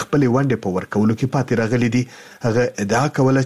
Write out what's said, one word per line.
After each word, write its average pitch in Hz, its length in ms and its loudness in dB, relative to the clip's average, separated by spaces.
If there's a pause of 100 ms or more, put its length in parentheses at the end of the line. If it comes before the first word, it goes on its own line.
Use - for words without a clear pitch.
خپلې 147 320 0
ونډې 135 280 0
په 101 140 -4
ورکولو 107 420 0
کې 131 160 -2
پاتې 127 260 -2
راغلي 117 360 0
دي. 123 60 2 (440)
هغه 117 160 2 (220)
ادعا 113 240 0 (100)
کوله 135 280 2